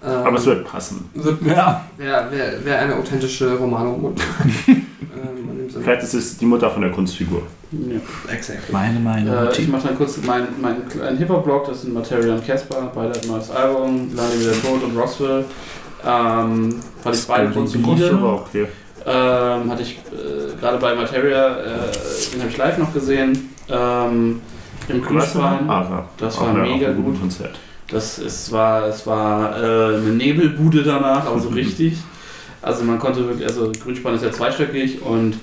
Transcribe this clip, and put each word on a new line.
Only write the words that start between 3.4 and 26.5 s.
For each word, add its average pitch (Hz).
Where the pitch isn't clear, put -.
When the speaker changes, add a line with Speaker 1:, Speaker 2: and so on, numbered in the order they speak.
Speaker 1:
Romano-Mutti. 120
Speaker 3:
<laughs> -
Speaker 1:
Ähm, 127
in 101
dem -
Sinne. 120
Speaker 2:
Vielleicht 123
ist -
es 117
die 117
Mutter 117
von 104
der 90
Kunstfigur. 87
Speaker 4:
Ja. 123
Speaker 1:
Exactly. -
Speaker 3:
Meine, 107
meine 113
Speaker 4:
Äh, 117
Speaker 3:
Mutti. 123
Speaker 4:
ich -
mach 135
dann 131
kurz 139
meinen, 123
meinen 120
kleinen 131
Hip-Hop-Blog, 147
das 127
sind 123
Materia 117
und 113
Casper, 131
beide 117
ein 117
neues 113
Album, 131
Lani 117
wieder 113
tot 131
und 117
Roswell. 135
Ähm, 113
fand 120
ich 113
beide 107
Speaker 3:
Stimmt, 107
Speaker 4:
grundsolide. 175
Speaker 2:
Aber 190
auch -
hier. 104
Speaker 4:
Ähm, 123
hatte 117
ich, 117
äh, 71
gerade 123
bei 120
Materia, 131
äh, -
den 123
hab 113
ich -
live 151
noch 160
gesehen, 131
ähm, 120
im 127
Grünspan. 151
Speaker 2:
Ah, 98
ja. 87
Speaker 4:
Das 110
Speaker 2:
Auf -
Speaker 4:
war 117
Speaker 2:
einer, 104